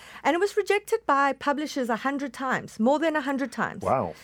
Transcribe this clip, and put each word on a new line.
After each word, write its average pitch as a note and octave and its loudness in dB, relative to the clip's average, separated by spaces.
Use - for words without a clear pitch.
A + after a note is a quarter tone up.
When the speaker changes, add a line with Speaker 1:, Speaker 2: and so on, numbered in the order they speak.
Speaker 1:
And C#4+ 4
it F4 2
was G4+ 0
rejected G#4 0
by C#4 4
publishers C#4 -2
a A3+ 0
hundred C#4 -4
times, B3+ -4
more C4 4
than D#4 0
a D4 0
hundred C4 -2
times. C3+ -4
Speaker 2:
Wow. G2 0